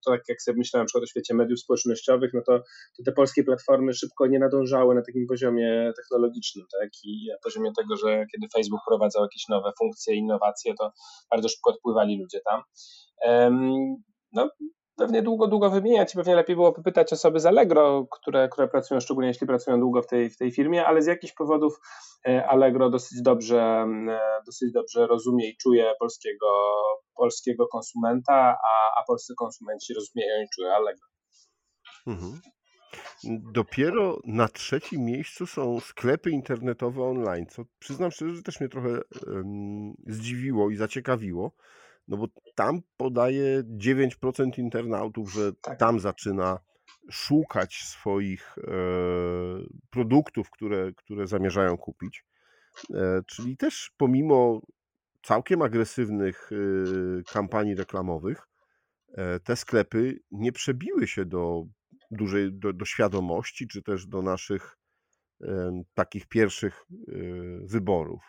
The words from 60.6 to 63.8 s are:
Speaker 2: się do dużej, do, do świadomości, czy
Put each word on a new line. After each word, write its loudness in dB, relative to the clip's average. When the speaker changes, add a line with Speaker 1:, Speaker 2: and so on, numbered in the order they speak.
Speaker 2:
się -6
do -4
dużej, -2
do, -6
do -10
świadomości, -4
czy -14